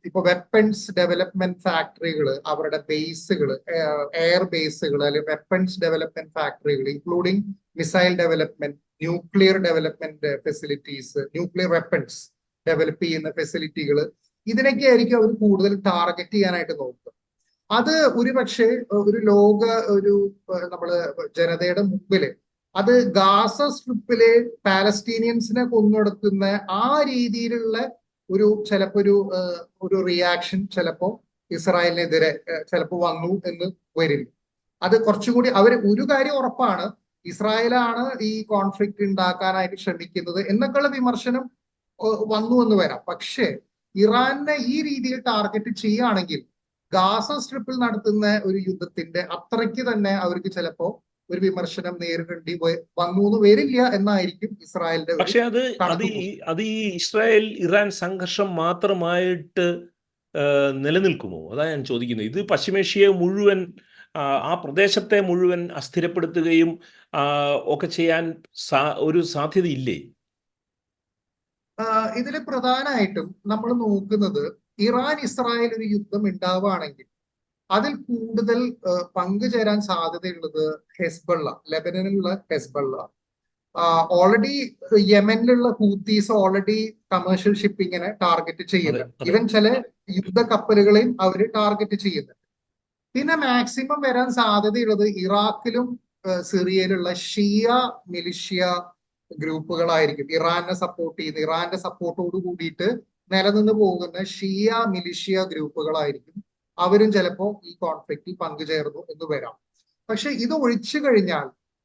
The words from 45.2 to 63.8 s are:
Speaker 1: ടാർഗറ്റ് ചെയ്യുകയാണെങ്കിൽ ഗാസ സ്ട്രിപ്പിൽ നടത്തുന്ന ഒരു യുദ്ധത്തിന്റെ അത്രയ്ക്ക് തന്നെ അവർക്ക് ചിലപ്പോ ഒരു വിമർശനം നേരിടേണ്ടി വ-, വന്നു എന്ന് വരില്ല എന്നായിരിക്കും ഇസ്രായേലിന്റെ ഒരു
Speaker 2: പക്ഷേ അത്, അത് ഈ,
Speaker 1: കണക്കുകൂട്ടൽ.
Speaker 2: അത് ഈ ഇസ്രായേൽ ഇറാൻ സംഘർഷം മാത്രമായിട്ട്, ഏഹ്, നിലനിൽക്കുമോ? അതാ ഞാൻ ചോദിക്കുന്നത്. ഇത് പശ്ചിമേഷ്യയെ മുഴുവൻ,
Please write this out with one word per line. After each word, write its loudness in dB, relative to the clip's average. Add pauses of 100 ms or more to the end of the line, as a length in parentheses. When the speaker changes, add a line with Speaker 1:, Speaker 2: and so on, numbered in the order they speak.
Speaker 1:
ടാർഗറ്റ് -2
ചെയ്യുകയാണെങ്കിൽ -2 (480)
ഗാസ 0
സ്ട്രിപ്പിൽ -10
നടത്തുന്ന 0
ഒരു 0
യുദ്ധത്തിന്റെ -6
അത്രയ്ക്ക് -4
തന്നെ 0
അവർക്ക് -2
ചിലപ്പോ -6 (280)
ഒരു -4
വിമർശനം -4
നേരിടേണ്ടി -8
വ-, -2 (140)
വന്നു 0
എന്ന് 4
വരില്ല 6
എന്നായിരിക്കും 0
ഇസ്രായേലിന്റെ -4
ഒരു 0
Speaker 2:
പക്ഷേ 2
അത്, 0
അത് 0
ഈ, -6
Speaker 1:
കണക്കുകൂട്ടൽ. -2
Speaker 2:
അത് -2
ഈ -4
ഇസ്രായേൽ 2
ഇറാൻ 2
സംഘർഷം -4
മാത്രമായിട്ട്, 0 (560)
ഏഹ്, 2
നിലനിൽക്കുമോ? -2
അതാ -2
ഞാൻ -6
ചോദിക്കുന്നത്. -4
ഇത് -6
പശ്ചിമേഷ്യയെ 2
മുഴുവൻ, 2 (440)